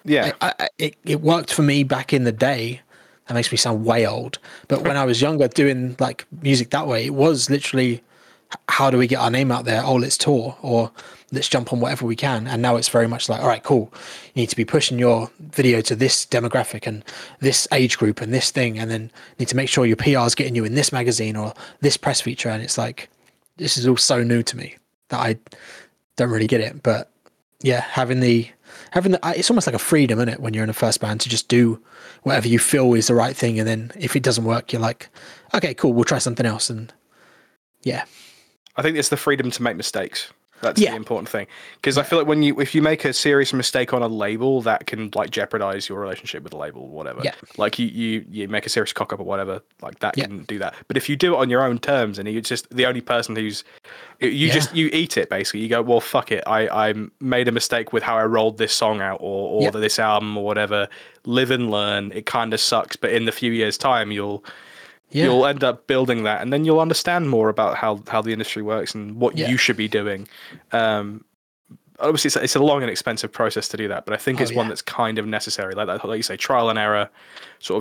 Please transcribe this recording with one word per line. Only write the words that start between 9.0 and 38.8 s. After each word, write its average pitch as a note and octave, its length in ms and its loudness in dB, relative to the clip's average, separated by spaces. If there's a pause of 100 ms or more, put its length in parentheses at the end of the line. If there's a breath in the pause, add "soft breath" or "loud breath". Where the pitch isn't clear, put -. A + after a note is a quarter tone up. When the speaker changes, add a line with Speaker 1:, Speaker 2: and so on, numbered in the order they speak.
Speaker 2:
get A#2+ 140 0
our A#2+ 100 2
name C3 220 2
out A#2+ 120 -2
there? A2+ 200 0
Oh, C3 100 2
let's A#2+ 240 0
tour B2 440 0
or A#2 280 0 (400 loud breath)
let's C3 180 -2
jump B2 240 0
on A#2+ 80 0
whatever B2 240 -2
we A2+ 120 -2
can. B2 300 -2
And B2+ 140 -2
now A#2+ 160 2
it's A#2 140 -2
very A#2 180 4
much A#2 220 -4
like, A2 100 -2
all D#3 80 -2
right, A#2 140 2
cool. A#2 280 2 (440 loud breath)
You B2+ 80 0
need A2+ 80 0
to - 60 -8
be A#2 100 0
pushing C#3+ 320 0
your A#2 400 4
video B2+ 440 2
to - 140 -2
this B2+ 300 2
demographic A#2+ 600 -2
and A2 160 -8 (380 loud breath)
this C3+ 320 2
age B2+ 240 4
group G#2+ 240 2
and A2+ 140 -2
this - 160 0
thing. A#2 280 -2
And A2+ 120 -4
then A2+ 120 -4
you - 380 -18
need B2 80 -2
to B2 80 -2
make C3 140 0
sure B2+ 160 4
your A2 100 4
P C#3+ 180 4
R's A#2+ 200 2
getting C3+ 200 -2
you A2+ 120 0
in A2+ 80 -4
this C#3+ 180 2
magazine A2+ 440 0
or G#2+ 180 -6 (260 loud breath)
this C#3+ 160 2
press - 240 -2
feature. A#2+ 300 -4
And A2 120 -4
it's - 140 -4
like, A#2 320 -6 (480)
this D3+ 220 -2
is A#2+ 80 0
all B2+ 100 6
so B2 260 2
new A#2 200 2
to - 140 -6
me - 200 -14 (320)
that - 120 -4
I A2+ 180 0 (800 loud breath)
don't B2 140 2
really A2 160 2
get A#2+ 140 2
it. - 220 -6
But - 280 0 (520)
yeah, B2+ 180 2
having B2+ 400 -2
the, A#2 300 4 (400 loud breath)
having F#3 220 2
the, - 120 2
I, E3+ 100 0
it's - 160 0
almost A#3 160 4
like A#2 100 0
a - 20 -4
freedom, C3 400 4
isn't A#2+ 100 2
it, A2 120 -4
when A#2 120 -4
you're A2 120 -2
in A2 60 0
a A2+ 40 -4
first A2 260 0
band A2 220 -4
to A#2+ 80 -2
just - 180 -2
do A#2+ 320 4 (440 loud breath)
whatever B2+ 240 2
you A#2 100 6
feel B2+ 340 4
is A2+ 140 4
the B2 80 4
right A#2+ 220 2
thing. A#2 220 0
And G#2+ 80 0
then A2+ 320 -2
if D3 180 -2
it C3+ 60 0
doesn't A#2 220 0
work, A#2 280 -2
you're A#2 100 -2
like, - 260 -4 (460 loud breath)
"Okay, F3+ 200 0
cool, C3+ 200 4
we'll A#2+ 100 4
try C3+ 140 2
something A#2+ 280 -2
else." G#2+ 240 -2
And A2+ 220 -10 (920 soft breath)
yeah. B2+ 220 -4 (720 loud breath)
Speaker 1:
I C3+ 60 0